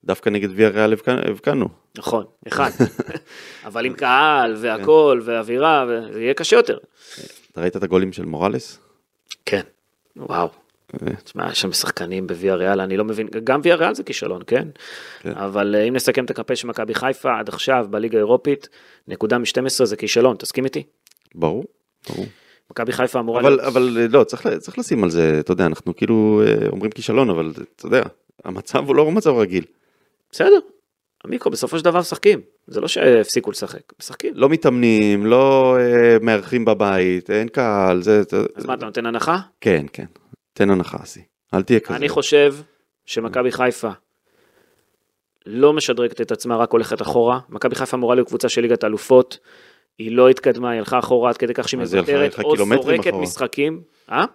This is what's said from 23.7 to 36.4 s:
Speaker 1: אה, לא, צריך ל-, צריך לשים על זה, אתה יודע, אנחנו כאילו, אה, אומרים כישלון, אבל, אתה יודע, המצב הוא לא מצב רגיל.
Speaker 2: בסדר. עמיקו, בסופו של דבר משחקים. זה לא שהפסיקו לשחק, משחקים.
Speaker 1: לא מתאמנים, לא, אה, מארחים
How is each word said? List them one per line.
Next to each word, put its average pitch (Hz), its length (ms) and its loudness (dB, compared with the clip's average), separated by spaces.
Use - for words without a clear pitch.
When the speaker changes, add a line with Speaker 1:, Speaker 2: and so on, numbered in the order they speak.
Speaker 1:
אה, 117 100 2
לא, 123 140 6
צריך - 220 -6
ל-, 110 120 -2
צריך - 200 -12
לשים 135 260 0
על 87 60 2
זה, 80 300 2
אתה 92 120 -2
יודע, 90 140 2
אנחנו 80 300 -4
כאילו, 107 500 2
אה, 107 220 2
אומרים 101 220 -6
כישלון, 117 400 0
אבל, 80 220 -4
אתה - 100 -16
יודע, 113 160 0
המצב 98 420 -6
הוא 139 100 2
לא 151 140 4
מצב 175 200 2
רגיל. 92 340 0
Speaker 2:
בסדר. 403 260 6
עמיקו, 120 260 -4
בסופו 131 280 -6
של 156 60 -6
דבר 175 140 2
משחקים. 175 420 2
זה - 140 -6
לא - 80 -4
שהפסיקו 117 600 2
לשחק, - 500 -12
משחקים. - 360 -8
Speaker 1:
לא 131 120 4
מתאמנים, 113 800 2
לא, 131 540 4
אה, 120 400 6
מארחים 113 440 0